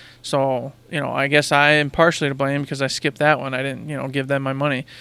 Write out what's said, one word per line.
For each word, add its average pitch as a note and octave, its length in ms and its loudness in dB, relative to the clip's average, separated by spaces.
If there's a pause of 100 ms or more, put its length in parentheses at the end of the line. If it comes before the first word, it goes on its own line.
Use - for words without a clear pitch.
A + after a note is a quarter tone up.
(220)
so, C3+ 520 -2 (180)
you D#3+ 80 -4
know, B2+ 120 -4
I C3+ 160 0
guess D3 240 2
I D3 200 6
am D3 180 2
partially E3 400 2
to C3+ 60 -4
blame C#3 260 0
because C#3 220 -6
I C3 40 -2
skipped - 300 -4
that D3 220 4
one. C3 160 -6
I C3 80 -4
didn't, C3+ 260 -8
you D3 80 -8
know, C3 100 -6
give C3+ 200 -2
them C#3 160 0
my C3+ 100 -2
money. C3+ 320 -2 (160)